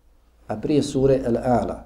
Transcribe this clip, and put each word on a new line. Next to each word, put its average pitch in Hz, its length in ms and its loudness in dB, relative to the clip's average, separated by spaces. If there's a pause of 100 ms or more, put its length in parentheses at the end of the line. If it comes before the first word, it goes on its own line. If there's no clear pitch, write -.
(460)
a 107 100 -6
prije 147 260 0
sure 135 440 2
Al-Ala. 117 600 0